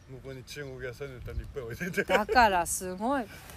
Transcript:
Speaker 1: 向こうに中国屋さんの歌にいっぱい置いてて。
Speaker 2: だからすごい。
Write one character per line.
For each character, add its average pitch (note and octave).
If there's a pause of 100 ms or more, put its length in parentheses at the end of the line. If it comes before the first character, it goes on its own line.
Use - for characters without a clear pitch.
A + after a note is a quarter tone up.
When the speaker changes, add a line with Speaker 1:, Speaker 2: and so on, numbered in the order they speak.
(200)
Speaker 1:
向 A#2
こ C3+
う -
に C3
中 D3
国 C3
屋 B2
さ C#3
ん -
の C3+
歌 B2
に A2+
い -
っ -
ぱ D3
い -
置 A#2
い A#2
て F3
て。 -
Speaker 2:
だ G#3+
か B3
ら F3
す F#3
ご A#3
い。 A3 (320)